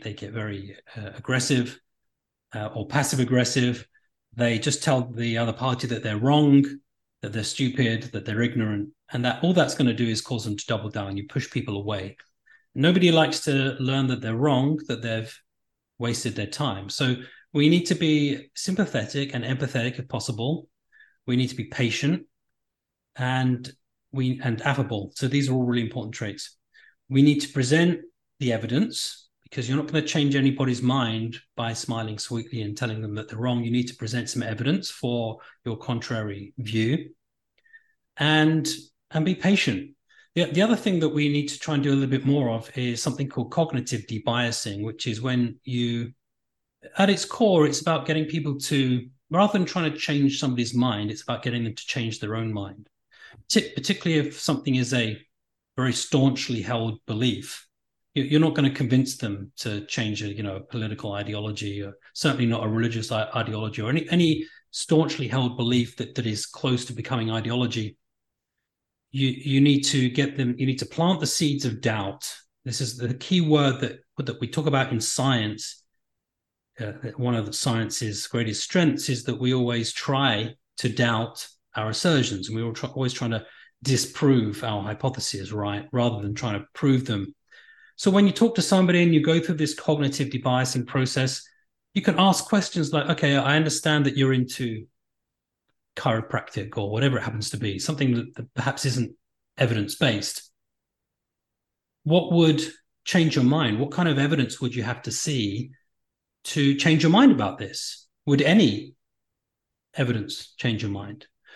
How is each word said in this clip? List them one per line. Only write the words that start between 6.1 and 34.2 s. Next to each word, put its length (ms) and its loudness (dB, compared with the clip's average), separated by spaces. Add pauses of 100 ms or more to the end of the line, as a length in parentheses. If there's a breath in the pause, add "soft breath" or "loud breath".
wrong, 480 6 (580)
that 100 -8
they're 100 -4
stupid, 720 0
that 120 -8
they're 180 -2
ignorant, 480 -2 (220)
and 120 -2
that 180 -2
all 120 4
that's 200 4
gonna 180 2
do 140 0
is 140 -2
cause 240 -6
them 120 -4
to 100 -10
double 220 -4
down. 280 -6
You 100 -8
push 240 -6
people 280 -6
away. 380 -6 (600 soft breath)
Nobody 340 6
likes 300 4
to 400 0
learn 260 0
that 140 -2
they're 160 -4
wrong, 500 2
that 160 -6
they've 340 -6 (640)
wasted 380 -4
their 100 -4
time. 420 -4
So 280 0 (380 loud breath)
we 140 6
need 160 4
to 100 2
be 600 0
sympathetic 800 -4
and 100 -4
empathetic 540 -4
if 100 -10
possible. 580 -4 (600 soft breath)
We 100 2
need 120 2
to 60 -12
be 100 -6
patient 600 0 (920)
and 560 0 (400)
we, 320 -2
and 200 -2
affable. 540 -2
So 120 -2
these 220 0
are 20 0
all 120 2
really 180 0
important 320 -6
traits. 420 -10 (540 soft breath)
We 100 4
need 200 6
to 120 -6
present 480 4 (400)
the 140 0
evidence, 720 -4 (140)
because 260 -8
you're 80 0
not 160 -4
gonna 80 2
change 340 2
anybody's 460 2
mind 560 0 (180)
by 200 -4
smiling 440 -6
sweetly 440 -6
and 120 -6
telling 280 -6
them 140 -6
that 120 -8
they're 100 -12
wrong. 240 -2
You 80 -2
need 180 0
to 80 -14
present 340 -6